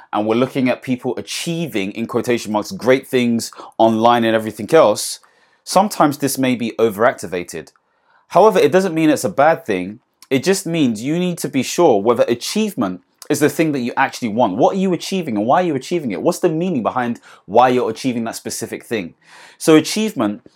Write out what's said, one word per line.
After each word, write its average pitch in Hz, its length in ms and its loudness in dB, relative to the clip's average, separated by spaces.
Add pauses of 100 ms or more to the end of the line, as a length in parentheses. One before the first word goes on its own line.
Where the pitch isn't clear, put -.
(140)
and 107 120 -2
we're 110 100 0
looking 131 340 0
at - 120 -2
people 123 360 -6
achieving, 113 760 -6
in 113 160 -8
quotation 113 460 -4
marks, 104 180 -4
great 123 340 2
things 120 460 0 (260)
online 113 460 4
and 113 100 2
everything 110 400 -2
else, - 460 4 (460)
sometimes 175 520 2
this 135 200 -2
may 127 180 0
be 113 240 -6
overactivated. 95 960 -2 (560)
However, 190 280 6
it 143 140 4
doesn't 185 220 2
mean 160 160 2
it's 139 160 0
a 120 40 0
bad 143 360 2
thing. 95 340 -4 (300)
It 135 160 0
just 190 200 0
means 139 380 0
you 156 160 -2
need 180 200 -2
to 156 100 -6
be 143 120 -2
sure 120 400 2
whether 113 220 2
achievement 120 800 -4 (260)
is 135 120 0
the 147 80 4
thing 156 240 0
that 131 80 -4
you 120 160 -4
actually 135 320 -2
want. 104 260 0
What 185 220 2
are - 20 -2
you 190 140 0
achieving 160 420 -4
and 104 100 -2
why 160 160 2
are 185 40 -2
you 160 100 -2
achieving 147 360 -4
it? 92 100 -6
What's 160 180 0
the - 80 0
meaning 160 360 -2
behind 120 360 -4 (280)
why 117 200 4
you're 123 220 2
achieving 117 340 -4
that 113 140 -8
specific - 480 -10
thing? 95 280 -6 (440)
So 160 180 6
achievement 156 800 0